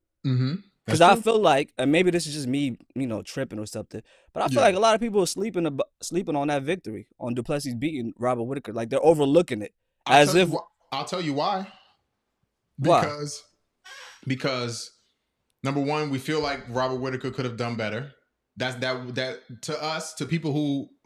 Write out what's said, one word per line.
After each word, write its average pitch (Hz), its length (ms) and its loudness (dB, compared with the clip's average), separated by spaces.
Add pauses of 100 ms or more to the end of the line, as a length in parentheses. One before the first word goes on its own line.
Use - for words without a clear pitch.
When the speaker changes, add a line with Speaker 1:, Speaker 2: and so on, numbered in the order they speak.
(260)
Speaker 1:
Mm-hmm. 127 300 0 (320)
Speaker 2:
'Cause 123 120 2
Speaker 1:
That's 175 120 10
Speaker 2:
I - 40 10
Speaker 1:
true. 220 80 -4 (100)
Speaker 2:
feel 220 80 4
like, 151 360 4
and 131 140 2
maybe 175 200 4
this 165 160 0
is 147 60 -8
just 147 140 -6
me, 135 300 -2 (180)
you 131 120 -4
know, 107 140 -4
tripping - 380 -8
or 107 60 -6
something, 110 360 -10 (300)
but - 100 -4
I 214 60 0
feel - 140 2
Speaker 1:
Yeah. 175 60 8
Speaker 2:
like 185 80 4
a 185 40 0
lot 220 160 6
of 208 60 0
people 214 200 0
are 175 40 4
sleeping 185 420 -2
ab-, 139 140 -4 (200)
sleeping 156 360 -4
on 143 100 0
that 143 160 0
victory, 131 440 -6 (120)
on 120 140 -6
du 120 100 -4
Plessis 143 320 -4
beating 123 420 -4
Robert 120 260 0
Whitaker. 127 280 -8
Like, 113 180 -4
they're 139 140 0
overlooking 147 580 6
it, - 120 -12 (320)
Speaker 1:
I'll 139 160 8
Speaker 2:
as 147 80 6
Speaker 1:
tell 156 80 4
Speaker 2:
if 180 120 6
Speaker 1:
you 147 80 -2
wh-, - 380 -12
I'll 143 100 -4
tell 180 160 -6
you 151 120 -2
why. 190 340 -2 (1120)
Speaker 2:
Why? 139 240 6
Speaker 1:
Because, 147 420 -6 (840)
because 127 640 -4 (720)
number 139 200 -2
one, 151 280 0
we 135 100 -2
feel 151 200 -2
like 143 300 -4
Robert 127 320 -2
Whitaker 131 300 -6
could 131 140 -6
have 117 120 -6
done 120 180 -4
better. 113 380 -6 (420)
That's, 127 220 -4
that, 127 380 -4
that 127 480 -8
to 147 200 -6
us, 160 320 -6
to 147 100 -6
people 156 280 -2
who 143 360 -2 (160)